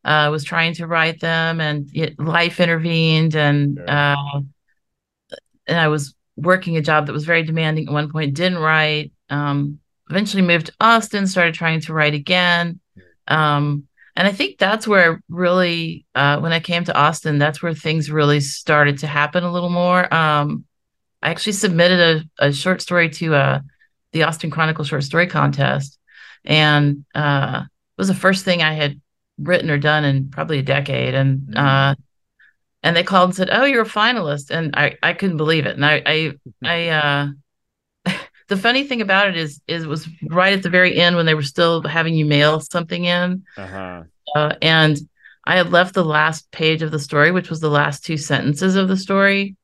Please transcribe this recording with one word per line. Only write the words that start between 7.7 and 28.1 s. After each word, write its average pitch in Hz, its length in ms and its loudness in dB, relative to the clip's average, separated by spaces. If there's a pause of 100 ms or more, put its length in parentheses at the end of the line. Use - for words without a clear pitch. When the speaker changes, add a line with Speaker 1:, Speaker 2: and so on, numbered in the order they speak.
Speaker 1:
at 143 60 -6
one 147 180 -2
point, 147 240 -4
didn't 175 240 0
write, 156 540 0 (180)
um, 143 480 -2 (320)
eventually 196 320 0
moved 170 240 2
to - 140 -16
Austin, 214 480 2
started 175 260 2
trying 160 280 -2
to 160 100 -10
write 151 220 0
again. 170 680 0 (480)
Speaker 2:
Mm. - 40 0
Speaker 1:
Um, 147 540 0 (300)
and 175 100 2
I 202 60 2
think 381 260 -4
that's 214 300 0
where 175 400 4
really, 175 760 -2 (120)
uh, 143 240 2
when 165 120 -2
I 165 60 0
came 170 260 -4
to - 140 -2
Austin, 151 400 0
that's 151 240 0
where 170 120 -4
things 156 360 -4
really 147 300 2
started 143 580 0
to 156 80 -8
happen 147 380 -2
a 175 80 -4
little 175 180 -2
more. 180 420 2
Um, 151 520 0 (580)
I 160 80 -2
actually 208 220 -6
submitted 175 720 2 (140)
a, 143 80 4
a 143 40 2
short 180 300 -4
story 170 280 0
to, 160 260 -2
uh, 139 240 2 (500)
the 165 140 0
Austin 160 260 -4
Chronicle 160 340 -2
Short 143 200 -4
Story 170 240 0
Contest, 139 720 -2 (440)
and, 147 600 4 (100)
uh, 143 500 0
it - 360 -20
was 190 80 0
the 185 60 0